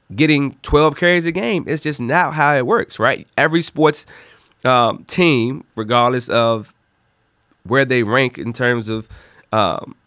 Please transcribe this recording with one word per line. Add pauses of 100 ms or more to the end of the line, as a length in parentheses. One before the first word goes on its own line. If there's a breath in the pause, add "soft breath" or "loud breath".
(160)
getting (100)
twelve
carries
a
game.
It's
just
not
how
it
works,
right? (100)
Every
sports, (580 loud breath)
um,
team, (120)
regardless
of (920)
where
they
rank
in
terms
of, (460 soft breath)
um, (120)